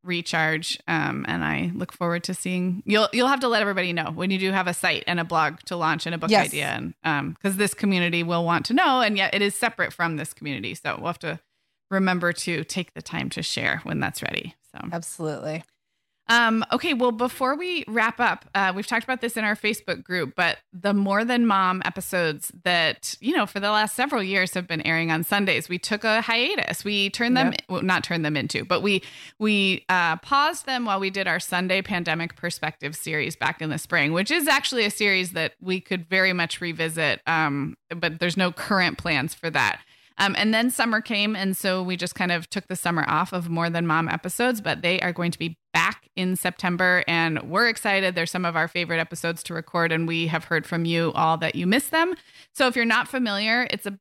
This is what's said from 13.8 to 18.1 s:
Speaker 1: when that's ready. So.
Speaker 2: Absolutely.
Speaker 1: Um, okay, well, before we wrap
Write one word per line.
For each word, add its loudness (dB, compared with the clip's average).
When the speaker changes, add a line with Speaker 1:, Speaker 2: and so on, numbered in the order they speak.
Speaker 1:
when -4
that's -6
ready. -6
So. -12
Speaker 2:
Absolutely. -6
Speaker 1:
Um, 4
okay, 0
well, 2
before -2
we -4
wrap 0